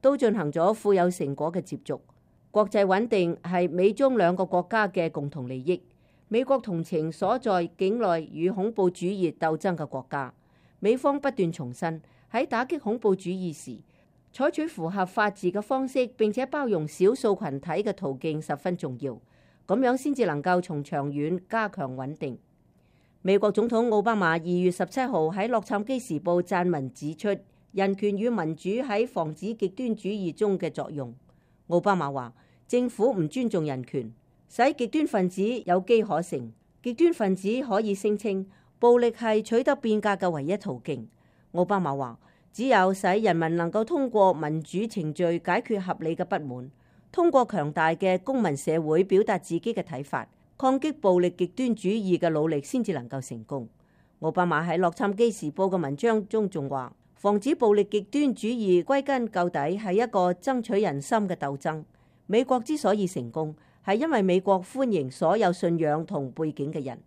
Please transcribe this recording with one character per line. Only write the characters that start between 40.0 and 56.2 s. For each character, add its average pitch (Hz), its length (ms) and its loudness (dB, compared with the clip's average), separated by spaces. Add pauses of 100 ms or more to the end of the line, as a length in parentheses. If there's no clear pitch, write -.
革 208 80 0
嘅 190 200 0
唯 156 140 -2
一 170 140 -2
途 143 280 -8
徑。 123 200 -6 (480)
奧 180 120 2
巴 196 140 0
馬 147 180 -2
話， 123 220 -8 (340)
只 233 140 -4
有 196 260 6
使 190 140 -2
人 190 300 2
民 165 180 0
能 170 160 0
夠 214 140 0
通 277 260 -2
過 190 240 6
民 156 280 -2
主 180 260 -4
程 156 260 -6
序 170 300 0
解 190 180 0
決 226 160 -2
合 185 220 -6
理 160 160 -4
嘅 185 80 -2
不 175 200 -4
滿， 127 240 -12 (440)
通 349 180 4
過 262 140 6
強 156 260 -2
大 160 240 2
嘅 185 240 0
公 254 240 -2
民 156 140 0
社 160 260 0
會 156 220 4
表 190 180 4
達 214 160 0
自 170 220 -4
己 226 120 -4
嘅 196 100 -4
睇 143 200 -10
法， 127 260 -8 (300)
抗 262 200 2
擊 302 160 -2
暴 185 240 4
力 180 120 4
極 180 180 -2
端 247 260 -2
主 - 140 -4
義 190 300 0
嘅 170 120 2
努 156 180 2
力 147 140 -2
先 254 220 -2
至 202 80 -4
能 120 160 -6
夠 135 180 -6
成 113 180 -12
功。 123 240 -8 (520)
奧 160 100 -2
巴 180 140 2
馬 165 220 2
喺 165 120 0
洛 175 140 2
杉 202 240 -2
磯 233 160 4
時 156 200 -6
報 190 180 0
嘅 190 60 -2
文 143 200 -2
章 220 320 2